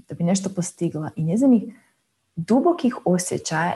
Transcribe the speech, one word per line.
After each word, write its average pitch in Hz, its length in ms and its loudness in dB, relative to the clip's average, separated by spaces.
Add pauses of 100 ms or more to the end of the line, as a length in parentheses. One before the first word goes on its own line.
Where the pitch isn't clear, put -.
da 151 60 -12
bi 170 80 -4
nešto 190 260 0
postigla, 170 680 -6
i 160 80 -4
njezinih 226 400 4 (720)
dubokih 254 600 2 (100)
osjećaja 170 720 -2